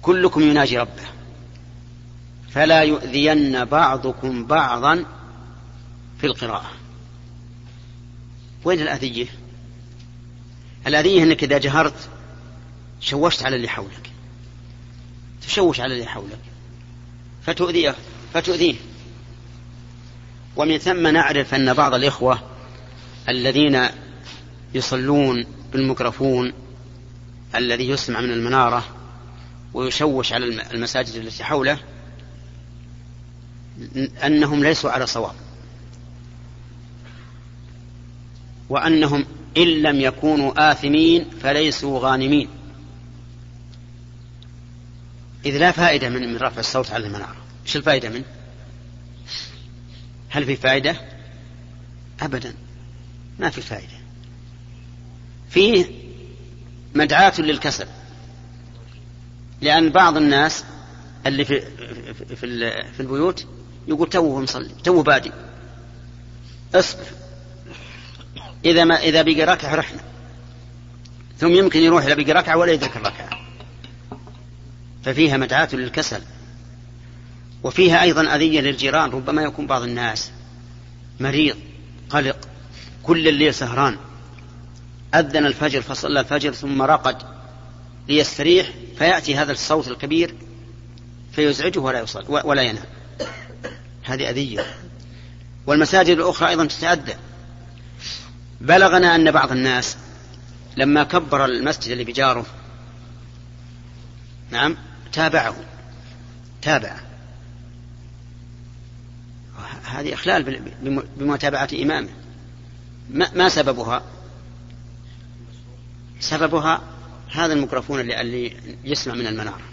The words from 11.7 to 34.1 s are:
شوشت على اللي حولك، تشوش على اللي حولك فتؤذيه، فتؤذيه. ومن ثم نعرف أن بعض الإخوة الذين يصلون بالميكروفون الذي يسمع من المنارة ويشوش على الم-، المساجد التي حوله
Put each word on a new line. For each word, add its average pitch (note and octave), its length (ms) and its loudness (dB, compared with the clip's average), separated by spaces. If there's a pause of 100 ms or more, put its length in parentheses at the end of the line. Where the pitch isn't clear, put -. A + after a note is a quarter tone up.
شوشت D3+ 420 0
على C3 140 -2
اللي A#2 120 -4
حولك، - 420 -10 (1300)
تشوش F3 380 2
على B2+ 140 -4
اللي A#2+ 120 -6
حولك G#2 320 -12 (1080)
فتؤذيه، E3 480 0 (400)
فتؤذيه. E3+ 400 2 (1800)
ومن D3+ 220 2
ثم F3+ 280 2
نعرف C#3+ 480 4
أن C3 200 4
بعض C3+ 200 4
الإخوة B2+ 480 2 (880)
الذين C3 520 2 (920)
يصلون C3 720 0 (260)
بالميكروفون B2+ 800 0 (1000)
الذي A#2+ 340 -2
يسمع C3 320 -2
من B2 100 -2
المنارة A#2+ 540 2 (880)
ويشوش B2+ 580 0
على B2 120 -2
الم-، A2+ 160 -4
المساجد A#2 540 -4
التي A2+ 300 -12
حوله C#3+ 340 0 (2500)